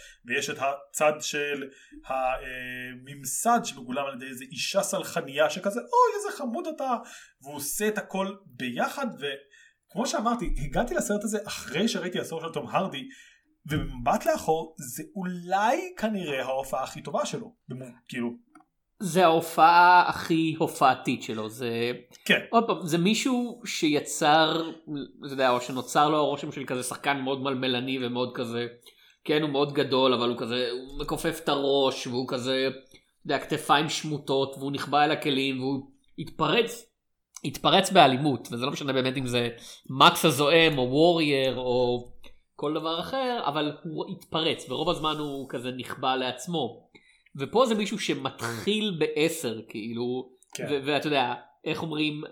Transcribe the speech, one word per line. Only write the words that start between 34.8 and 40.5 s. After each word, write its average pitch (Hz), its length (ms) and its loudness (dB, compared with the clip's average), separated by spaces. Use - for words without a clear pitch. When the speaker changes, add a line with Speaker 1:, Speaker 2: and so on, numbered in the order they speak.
Speaker 2:
אל 151 60 4
הכלים, 135 500 0
והוא 131 300 -4
התפרץ, 160 680 0
התפרץ 156 460 2
באלימות, 143 640 6
וזה 120 140 -4
לא 143 60 -2
משנה 143 200 -4
באמת 131 240 0
אם 131 100 -2
זה 120 220 0
מקס 151 340 6
הזועם, 151 540 6